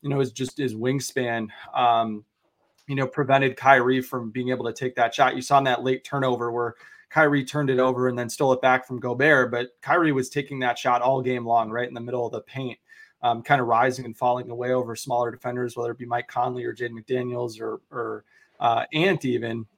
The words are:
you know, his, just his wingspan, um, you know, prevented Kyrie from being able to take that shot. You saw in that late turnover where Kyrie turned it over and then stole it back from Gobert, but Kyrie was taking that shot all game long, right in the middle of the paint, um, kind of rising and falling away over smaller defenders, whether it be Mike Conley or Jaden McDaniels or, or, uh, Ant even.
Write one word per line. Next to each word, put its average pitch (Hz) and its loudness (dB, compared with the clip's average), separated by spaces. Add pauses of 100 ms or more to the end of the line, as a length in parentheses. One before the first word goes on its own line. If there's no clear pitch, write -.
you 139 -8
know, 143 0
his, 131 0
just 127 -6
his 127 -2
wingspan, 120 -2 (260)
um, 113 2 (640)
you 143 -4
know, 135 0
prevented 135 2
Kyrie 131 6
from 120 -8
being 123 -6
able 120 -2
to 117 -4
take 127 -6
that 117 2
shot. 131 4
You 127 -6
saw 139 4
in 139 4
that 127 0
late 131 0
turnover 123 0
where 117 -2 (360)
Kyrie 143 4
turned 143 0
it 127 2
over 127 2
and 123 -2
then 120 -4
stole 131 2
it 131 0
back 127 4
from 127 -8
Gobert, 123 4
but 123 -4 (140)
Kyrie 160 2
was 131 -2
taking 143 -6
that 120 0
shot 123 2
all 131 2
game 127 -2
long, 117 2
right 120 -4
in 123 -10
the 117 -10
middle 120 -4
of 110 -8
the 113 -8
paint, 131 -10 (460)
um, 117 0
kind 139 2
of 120 -2
rising 123 2
and 113 -12
falling 123 -2
away 123 -4
over 120 -2
smaller 120 -4
defenders, 120 -6
whether 120 -4
it 120 -14
be 120 -12
Mike 120 -4
Conley 123 -4
or 120 -6
Jaden 120 -8
McDaniels 123 -6
or, 110 -6 (100)
or, 113 -8 (340)
uh, 117 2
Ant 170 2
even. 117 -4 (140)